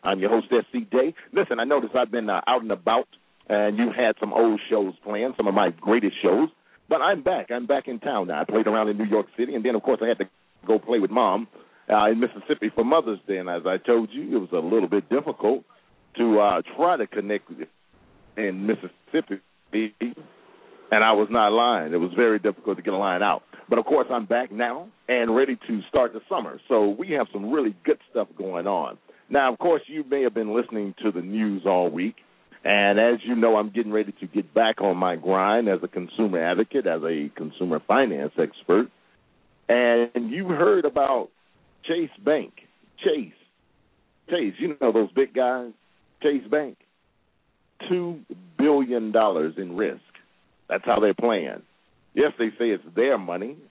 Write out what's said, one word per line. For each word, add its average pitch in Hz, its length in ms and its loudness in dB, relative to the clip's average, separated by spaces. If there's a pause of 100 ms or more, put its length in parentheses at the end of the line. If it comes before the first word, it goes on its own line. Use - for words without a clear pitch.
I'm 98 140 0
your 98 120 0
host, 113 200 2
S 117 220 2
C 123 80 -2 (100)
Day. 131 240 0 (180)
Listen, 127 280 -2
I 117 40 0
noticed 127 300 0
I've 123 160 0
been, 113 180 -4
uh, 95 200 -2
out 127 140 2
and 110 100 -4
about, 113 340 0 (420)
and 104 300 0
you 117 180 0
had 113 220 0
some 104 140 -6
old 110 360 2
shows 101 260 0 (100)
playing, 107 320 -4
some 110 100 0
of 98 80 0
my 98 140 2 (120)
greatest 107 400 0
shows. 175 280 2 (400)
But 160 120 2
I'm 170 220 2
back. 135 320 -2
I'm 123 120 -6
back 135 200 0
in 120 140 -8
town 110 260 -2
now. 80 140 -4
I - 40 -2
played 107 220 2
around 107 220 2
in 104 100 -2
New 107 60 0
York 104 220 2 (120)
City, 123 160 -2
and 110 100 -4
then, 120 120 0
of 104 80 -2
course, 127 180 2
I 113 60 0
had 117 100 0
to 98 60 -2 (420)
go 107 140 4
play 113 180 0
with 95 140 0
Mom, 110 340 2 (420)
uh, 104 180 4
in 113 120 2
Mississippi 113 560 -2
for 117 80 0
Mother's 120 460 0
Day. 98 80 -2
And 90 120 -6
as 87 160 -4
I 92 120 0
told 117 340 2
you, - 260 -6
it 110 40 2
was 90 120 -10
a 92 40 -2
little 87 320 0
bit 95 200 0
difficult 127 540 -2 (540)
to, 110 240 4
uh, 98 220 2 (140)
try 170 200 2
to 113 100 -2
connect 104 420 -6
with 80 200 -14 (680)
in 98 300 -4
Mississippi, 101 760 -6 (320)
and - 1300 -4
I 113 80 6
was 104 180 2
not 107 220 4
lying. 110 400 2
It 87 60 0
was 87 180 -2
very 110 240 4
difficult 98 360 -2
to 87 60 -14
get 104 100 -4
a 95 60 -2
line 95 240 -2
out. 95 220 0 (240)
But, 117 100 2
of - 60 0
course, 135 260 2
I'm 117 160 -4
back 120 240 0
now 120 380 -6 (200)
and 117 280 2
ready 135 200 2 (120)
to 110 200 -2
start 123 240 2
the 110 160 -12
summer. 104 400 -6
So 110 200 4
we 147 240 -4
have 135 200 -2
some 104 200 -6
really 123 320 0
good - 140 2 (120)
stuff 107 160 -4 (100)
going 92 300 -6
on. 82 320 -2 (320)
Now, 135 200 2
of 117 80 -6
course, 170 280 2
you 151 180 -8
may 135 200 0
have 117 100 0
been 110 200 -4
listening 110 480 -4
to 107 80 0
the 90 120 -6
news 101 420 -4
all 90 240 2
week, 90 280 -6 (480)
and 101 360 2
as 117 240 2
you 120 100 -4
know, 113 220 2
I'm 107 140 -2
getting 104 200 -4
ready 107 300 -2
to 92 60 -12
get 98 260 -6
back 113 300 2
on 92 160 0
my 90 180 0
grind 95 540 2
as 92 120 0
a - 60 -8
consumer 90 560 -2
advocate, 95 420 0
as 82 160 -2
a 76 320 -4
consumer 80 540 -6
finance 98 500 0
expert. 90 500 0 (840)
And 120 600 2
you 180 180 -6
heard 175 360 2
about 139 460 0 (580)
Chase 165 220 -2 (120)
Bank. 147 300 0 (500)
Chase. 156 300 -2 (960)
Chase, 135 300 -2
you 147 200 -4
know 120 140 0
those 107 200 2
big 131 200 0
guys? 123 380 -2 (520)
Chase 147 280 0
Bank. 147 260 -2 (1120)
Two 175 320 -4 (380)
billion 127 540 2
dollars 90 440 2
in 90 200 -10
risk. 92 260 -4 (680)
That's 95 160 -4
how 107 160 2
they're 104 140 4
playing. 87 480 -2 (500)
Yes, 143 260 2
they 113 200 0
say 120 100 0
it's 92 160 -2 (100)
their 123 220 2
money 95 400 -8 (140)